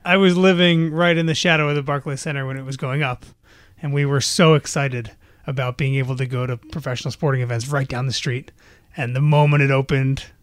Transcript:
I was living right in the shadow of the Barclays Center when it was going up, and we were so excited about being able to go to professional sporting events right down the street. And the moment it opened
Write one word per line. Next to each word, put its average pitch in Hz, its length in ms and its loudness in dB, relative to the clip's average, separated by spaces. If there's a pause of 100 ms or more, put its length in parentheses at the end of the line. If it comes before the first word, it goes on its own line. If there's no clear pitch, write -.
I 180 140 2
was 185 180 4
living 175 560 4
right 170 240 2
in 165 100 0
the 160 100 0
shadow 156 340 2
of 147 80 0
the 143 60 -4
Barclays 143 360 -4
Center 139 260 -6
when 131 120 -8
it 135 80 -12
was 131 100 -10
going 135 260 -4
up, 127 240 -4 (560)
and 143 120 -4
we 143 120 0
were 139 160 0
so 160 340 4
excited 131 560 -4 (360)
about 127 300 -6
being 135 180 -2
able 131 220 -2
to 131 80 -4
go 127 200 -4
to 123 120 -6
professional 131 560 -8
sporting 135 260 -2
events 120 300 -4
right 135 180 -2
down 131 200 -4
the 117 60 -2
street. 131 380 -6 (460)
And 123 180 -4
the 131 60 0
moment 147 420 4
it 139 80 2
opened 135 540 0 (180)